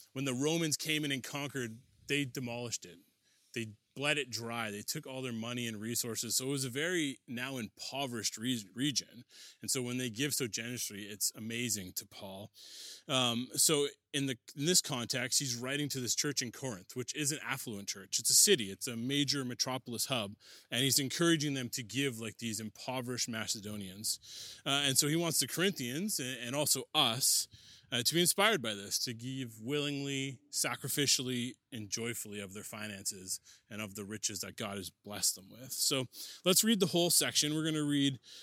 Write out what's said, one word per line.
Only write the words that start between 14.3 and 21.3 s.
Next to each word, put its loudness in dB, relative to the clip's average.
in -2
this 6
context, -2
he's -2
writing -2
to -2
this 0
church 0
in -6
Corinth, -8
which -6
is 0
an -4
affluent -6
church. -2
It's 2
a 8
city. 8
It's -6
a -4
major 2
metropolis -2
hub. 0
And 2
he's 4
encouraging 2